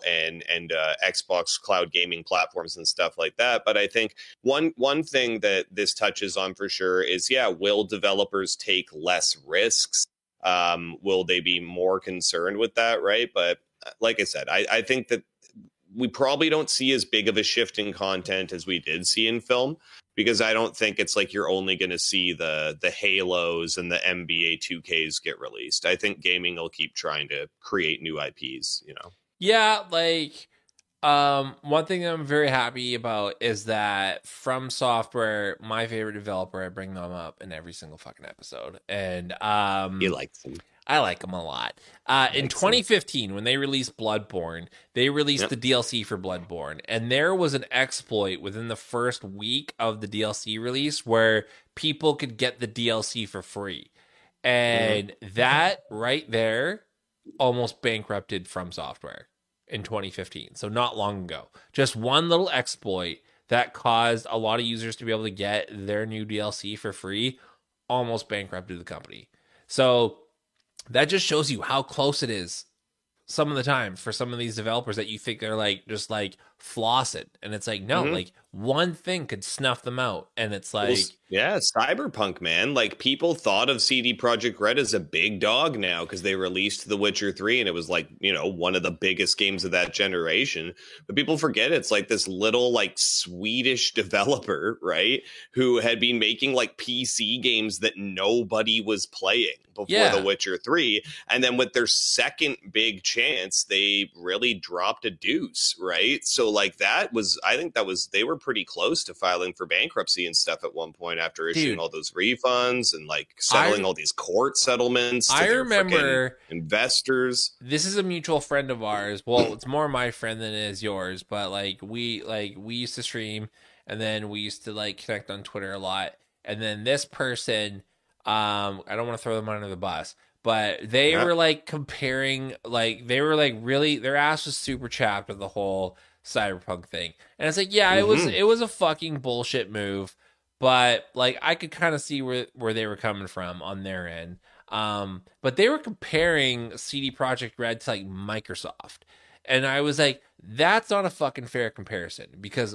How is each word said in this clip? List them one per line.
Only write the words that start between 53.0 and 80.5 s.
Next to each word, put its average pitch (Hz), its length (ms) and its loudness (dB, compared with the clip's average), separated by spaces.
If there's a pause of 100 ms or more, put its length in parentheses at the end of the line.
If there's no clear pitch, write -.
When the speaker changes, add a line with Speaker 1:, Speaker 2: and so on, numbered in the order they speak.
Speaker 2:
C 110 240 -6
for 95 160 -10
free. 95 480 -10 (540)
And 117 640 2
Speaker 1:
Mm-hmm. 98 240 -16
Speaker 2:
that 147 560 2
right 123 400 -2
there 117 540 0 (560)
almost 123 420 0
bankrupted 104 640 -4
From 90 240 -8
Software - 560 -12 (400)
in 107 160 -8
twenty 98 280 -6
fifteen. - 440 -12
So - 140 -8
not 117 280 -2
long 101 280 -2
ago. 80 240 -10 (240)
Just 139 240 2
one 135 320 2
little 175 220 4
exploit 92 680 -2 (300)
that 120 260 2
caused 117 560 2
a 113 80 -2
lot 113 220 0
of 117 60 -2
users 113 300 -6
to - 80 -14
be 113 60 -2
able 110 140 -2
to 110 80 -4
get 101 360 -2
their 104 380 -4
new 110 180 -6
D 107 140 -6
L 104 140 -4
C 104 240 -8
for 101 160 -8
free 107 480 -4 (480)
almost 120 400 -2
bankrupted 92 500 -8
the 85 60 -14
company. - 440 -16 (380)
So 123 540 4 (680)
that 127 180 6
just 180 200 2
shows 151 240 2
you 107 120 -2
how 135 200 0
close 143 400 0
it 120 80 -2
is 92 360 -6 (600)
some 147 240 0
of 143 60 -2
the 127 80 0
time 123 320 0
for - 160 -8
some 120 200 -4
of 120 60 -8
these 117 160 -4
developers 113 400 -2
that 107 140 -4
you 107 100 -8
think 110 220 -6
they're, 110 160 -4
like, 104 320 0
just, 107 220 -6
like, 101 260 -4 (240)
flossing. 117 640 -2 (160)
And 107 100 -10
it's 104 140 -8
like, 104 160 -6
no, 131 220 0
Speaker 1:
Mm-hmm. 156 100 0
Speaker 2:
like, 180 180 -6 (200)
one 143 420 0
thing 180 320 -4
could 98 180 -8
snuff 131 380 -2
them 123 160 -6
out. 107 380 -4
And 110 180 -2